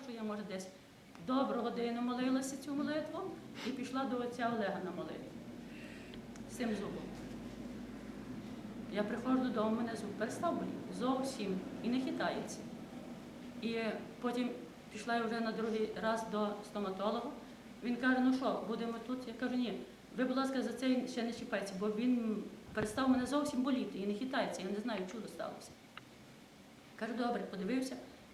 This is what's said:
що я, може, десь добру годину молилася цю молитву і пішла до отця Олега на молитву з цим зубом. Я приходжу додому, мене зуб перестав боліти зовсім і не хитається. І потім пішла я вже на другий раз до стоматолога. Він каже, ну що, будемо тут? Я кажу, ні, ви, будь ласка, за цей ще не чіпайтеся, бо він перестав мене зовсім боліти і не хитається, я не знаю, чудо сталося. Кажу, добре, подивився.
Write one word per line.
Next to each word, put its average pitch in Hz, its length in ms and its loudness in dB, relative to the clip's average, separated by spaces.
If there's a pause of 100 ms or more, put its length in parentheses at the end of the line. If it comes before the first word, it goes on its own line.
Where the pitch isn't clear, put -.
що 247 80 -8
я, 226 100 -6
може, 208 200 -2
десь 190 260 -6 (580)
добру 240 340 4
годину 233 420 0
молилася 254 540 2
цю 285 180 -4
молитву 302 460 0 (460)
і 233 40 0
пішла 262 340 -2
до 247 120 2
отця 240 400 0
Олега 190 280 0
на 180 60 -2
молитву - 400 -6 (1200)
з - 60 -8
цим 226 180 0
зубом. - 340 -4 (1800)
Я 202 100 2
приходжу 240 360 4
додому, 220 380 4
мене 233 200 0
зуб 202 220 -4
перестав 302 360 2
боліти 185 440 -4
зовсім 220 640 2 (220)
і 233 60 2
не 254 120 4
хитається. - 580 0 (1040)
І 226 140 0 (440)
потім 240 300 2 (420)
пішла 233 240 0
я 233 60 4
вже 226 180 2
на 220 120 2
другий 214 380 2 (120)
раз 226 300 4
до 208 160 4 (160)
стоматолога. 202 680 0 (540)
Він 240 120 2
каже, 254 240 6
ну 262 140 8
що, 247 340 2
будемо 226 260 0 (120)
тут? 254 200 -2
Я 226 140 -6
кажу, 247 140 2
ні, 220 260 2 (360)
ви, 247 80 4
будь 254 120 2
ласка, 269 260 2
за 214 100 0
цей 254 360 4
ще 233 140 0
не 233 100 0
чіпайтеся, 196 480 0
бо 208 60 4
він 220 560 4 (300)
перестав 254 380 4
мене 254 160 8
зовсім 285 360 4
боліти 220 360 2
і 196 80 0
не 208 80 2
хитається, 214 480 0
я 190 80 -2
не 208 100 0
знаю, 220 200 0 (120)
чудо 208 160 -6
сталося. - 420 -6 (1300)
Кажу, 233 220 -2
добре, 240 220 2 (100)
подивився. 214 460 0 (380)